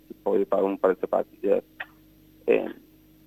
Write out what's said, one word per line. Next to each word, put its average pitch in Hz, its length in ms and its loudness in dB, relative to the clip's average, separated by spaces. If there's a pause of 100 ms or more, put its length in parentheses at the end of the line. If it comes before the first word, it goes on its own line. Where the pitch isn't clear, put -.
se - 80 -18
podía 98 300 0
pagar 98 200 0
un 98 120 -2
par 95 160 2
de - 80 -6
zapatillas - 640 -2 (800)
en, - 300 0 (520)